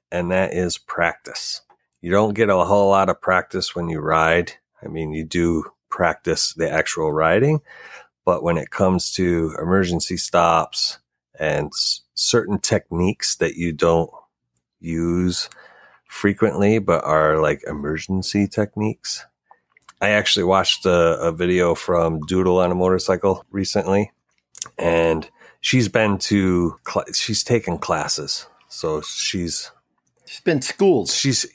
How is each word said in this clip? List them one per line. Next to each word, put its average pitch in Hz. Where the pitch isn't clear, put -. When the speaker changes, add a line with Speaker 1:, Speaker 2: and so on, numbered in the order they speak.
Speaker 1:
and 87
that 92
is 90
practice. -
You 87
don't 104
get 107
a 92
whole 101
lot 98
of -
practice 92
when 87
you 80
ride. 80
I -
mean, 78
you 80
do 85
practice -
the 80
actual 78
riding, 98
but 82
when 85
it 71
comes 92
to 85
emergency 87
stops -
and 73
s-, -
certain 104
techniques -
that -
you 85
don't 82
use 85
frequently, 101
but 90
are, 78
like, 76
emergency 78
techniques. -
I 101
actually 104
watched 92
a, 85
a 85
video 87
from 82
Doodle 90
on 90
a -
Motorcycle 92
recently, 98
and 82
she's 123
been 107
to 92
cl-, -
she's -
taken 107
classes. 76
So 78
she's -
Speaker 2:
She's -
been 156
schooled. 170
Speaker 1:
she's, -